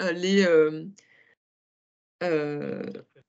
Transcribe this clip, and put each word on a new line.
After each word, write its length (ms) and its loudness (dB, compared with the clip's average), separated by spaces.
euh, 120 -2
les, 340 2
euh, 380 4
euh, 600 -4